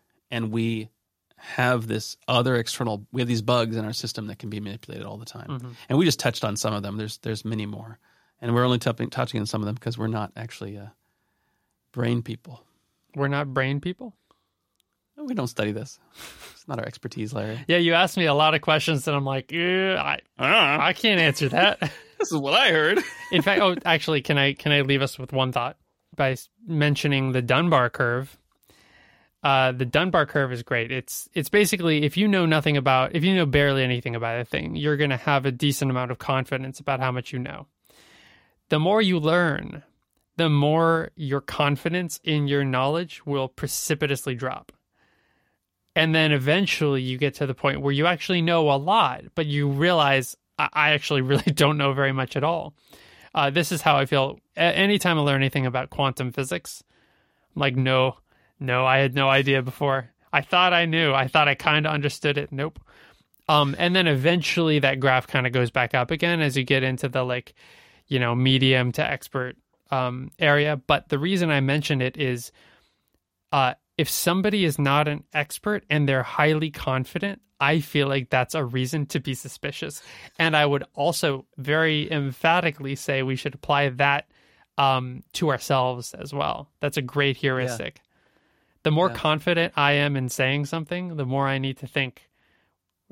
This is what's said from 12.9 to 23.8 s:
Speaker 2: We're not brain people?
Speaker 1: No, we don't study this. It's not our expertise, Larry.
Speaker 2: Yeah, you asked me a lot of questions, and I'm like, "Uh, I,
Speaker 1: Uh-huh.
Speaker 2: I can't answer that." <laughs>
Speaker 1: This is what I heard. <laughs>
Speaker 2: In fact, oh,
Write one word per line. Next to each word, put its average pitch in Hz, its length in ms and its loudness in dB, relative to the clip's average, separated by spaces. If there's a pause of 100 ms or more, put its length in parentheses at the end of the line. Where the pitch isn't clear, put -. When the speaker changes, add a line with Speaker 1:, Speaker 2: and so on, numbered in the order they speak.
Speaker 2:
We're 139 140 -2
not 143 260 -4
brain 135 260 0
people? 185 340 -10 (1040)
Speaker 1:
No, 294 80 -14
we 254 100 -6
don't 139 140 -2
study 104 240 -4
this. 110 260 -12 (540)
It's - 160 -20
not 127 100 -8
our 113 80 -6
expertise, 117 460 -10
Larry. 110 260 -6 (100)
Speaker 2:
Yeah, 170 100 2
you 165 160 2
asked 180 220 2
me 175 100 2
a 143 80 2
lot 156 200 4
of 147 60 0
questions, 156 480 0
and 147 80 0
I'm 139 80 -2
like, 135 280 -6
"Uh, 185 440 0
I, 143 240 -2 (180)
Speaker 1:
Uh-huh. 147 420 2
Speaker 2:
I 165 140 2
can't 202 260 2
answer 147 300 2
that." 190 300 2
<laughs> - 220 -4 (160)
Speaker 1:
This 403 140 -4
is 156 80 2
what 139 140 -2
I 233 180 6
heard. 160 260 2 (180)
<laughs> - 160 -16
Speaker 2:
In 170 100 4
fact, 196 200 2
oh, 180 220 4